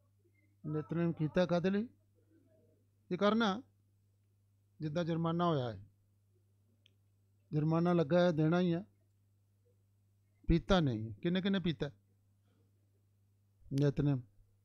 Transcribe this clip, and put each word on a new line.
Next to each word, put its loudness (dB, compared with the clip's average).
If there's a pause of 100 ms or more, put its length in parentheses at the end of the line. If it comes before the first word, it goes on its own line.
(680)
ਨਿਤਨੇਮ 2
ਕੀਤਾ 2
ਕਾਹਦੇ 2
ਲਈ? -2 (1200)
ਇਹ -4
ਕਰਨਾ 2 (1160)
ਜਿੱਦਾਂ -4
ਜੁਰਮਾਨਾ -2
ਹੋਇਆ 0
ਹੈ, -14 (1700)
ਜੁਰਮਾਨਾ 0
ਲੱਗਾ 2
ਹੈ, 2
ਦੇਣਾ 2
ਹੀ 0
ਆ। -4 (1600)
ਪੀਤਾ 2
ਨਹੀਂ, -2
ਕਿੰਨੇ -4
ਕਿੰਨੇ -2
ਪੀਤਾ -4 (1800)
ਨਿਤਨੇਮ? 0 (440)